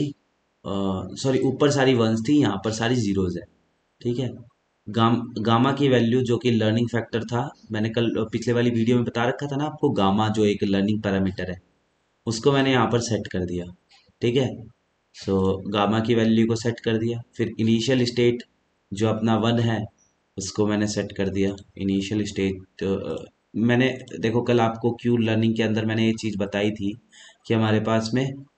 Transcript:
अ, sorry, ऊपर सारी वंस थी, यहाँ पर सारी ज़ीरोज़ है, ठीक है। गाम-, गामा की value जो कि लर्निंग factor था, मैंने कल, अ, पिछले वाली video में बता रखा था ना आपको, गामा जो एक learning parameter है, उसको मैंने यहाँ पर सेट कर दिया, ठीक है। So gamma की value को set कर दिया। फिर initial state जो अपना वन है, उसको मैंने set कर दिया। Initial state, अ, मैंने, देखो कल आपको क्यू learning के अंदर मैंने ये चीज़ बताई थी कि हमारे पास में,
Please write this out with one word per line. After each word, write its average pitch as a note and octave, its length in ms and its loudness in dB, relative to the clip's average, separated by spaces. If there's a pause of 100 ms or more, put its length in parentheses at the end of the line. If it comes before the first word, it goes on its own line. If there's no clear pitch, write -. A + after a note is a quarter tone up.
अ, - 640 -14 (420)
sorry, C3 240 0
ऊपर C#3 320 2
सारी C3 220 4
वंस A2+ 360 2
थी, D3 120 6
यहाँ G#2 240 2
पर A2 60 0
सारी A#2 240 0
ज़ीरोज़ F#2+ 440 0
है, - 60 -12 (560)
ठीक A#2+ 180 -4
है। B2 100 -4 (580)
गाम-, A2+ 520 2
गामा A#2 340 2
की C#3+ 160 2
value A#2+ 320 4
जो A#2 160 0
कि A#2+ 140 0
लर्निंग A2 380 2
factor A2+ 340 -4
था, A#2+ 260 -4 (220)
मैंने A2 180 -2
कल, A2+ 260 0
अ, A2+ 160 -2
पिछले A2+ 220 -2
वाली B2 160 2
video A#2 260 2
में A#2+ 100 2
बता A#2 200 -2
रखा C3+ 220 -4
था C#3 80 -6
ना D3 100 -2
आपको, D3+ 240 -2
गामा G2+ 400 2
जो G#2+ 160 2
एक G2+ 180 2
learning G2+ 380 0
parameter F#2+ 500 -2
है, F2+ 100 -12 (680)
उसको A2+ 240 0
मैंने C3+ 200 2
यहाँ A#2+ 200 4
पर A#2+ 80 2
सेट G#2+ 280 -4
कर F#2 180 -4
दिया, F2 200 -6 (560)
ठीक A#2+ 140 0
है। B2+ 140 2 (680)
So - 180 -4 (340)
gamma G#2 320 2
की A2+ 160 2
value A2+ 320 4
को A#2 80 0
set A2+ 240 -4
कर A2+ 180 -2
दिया। A#2 240 -4 (160)
फिर A2+ 220 -2
initial A2+ 460 2
state A#2+ 380 2 (480)
जो G#2 160 0
अपना A2 300 0
वन A#2 220 2
है, A2+ 260 0 (520)
उसको G2 300 -2
मैंने G#2+ 200 2
set G#2 300 -4
कर G2 120 -2
दिया। G2 260 -2 (220)
Initial G2 480 -2
state, F#2+ 580 -6
अ, F#2+ 320 -4 (400)
मैंने, A#2+ 340 2 (300)
देखो A2+ 220 0
कल A#2+ 200 2
आपको A2+ 300 0
क्यू A#2+ 260 0
learning A2 380 0
के A#2 80 0
अंदर G#2+ 220 0
मैंने A2 200 0
ये A2+ 80 2
चीज़ G#2+ 240 -6
बताई G2+ 340 -2
थी G#2 200 -6 (560)
कि A#2 60 0
हमारे A2 260 2
पास A2 340 0
में, C3 120 0 (320)